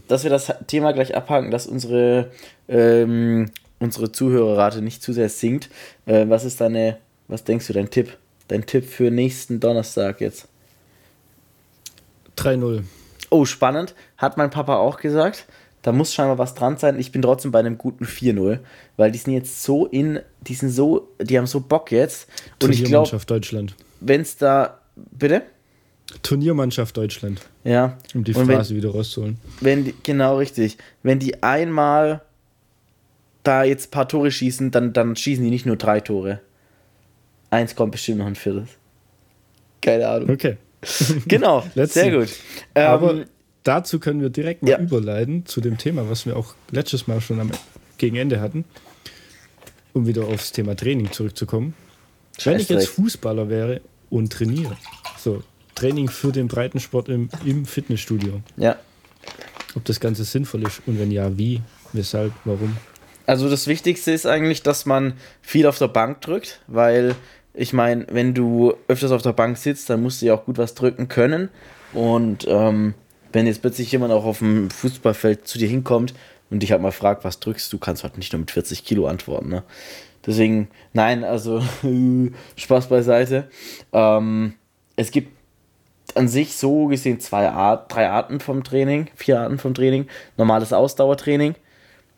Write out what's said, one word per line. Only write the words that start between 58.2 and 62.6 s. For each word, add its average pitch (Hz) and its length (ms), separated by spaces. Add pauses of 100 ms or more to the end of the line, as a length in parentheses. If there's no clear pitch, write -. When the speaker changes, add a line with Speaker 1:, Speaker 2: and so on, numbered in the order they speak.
Speaker 1:
Ja. 113 180 (1000)
Speaker 2:
Ob 113 100
das 110 140
Ganze 110 240
sinnvoll 117 400
ist 104 220
und 110 140
wenn 104 120
ja, 98 260
wie, 117 240 (320)
weshalb, 107 400 (100)
warum? 107 340 (480)